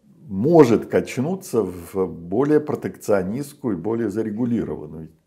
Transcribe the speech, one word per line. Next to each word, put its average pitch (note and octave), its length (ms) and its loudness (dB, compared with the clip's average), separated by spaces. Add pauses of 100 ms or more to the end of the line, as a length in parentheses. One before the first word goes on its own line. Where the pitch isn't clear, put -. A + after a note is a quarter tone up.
(280)
может A#2 600 6
качнуться B2+ 720 -2
в F2+ 440 -4
более G2+ 540 0
протекционистскую A2 1160 -4
и - 20 -8
более A2 300 -2
зарегулированную G2+ 1000 -4 (180)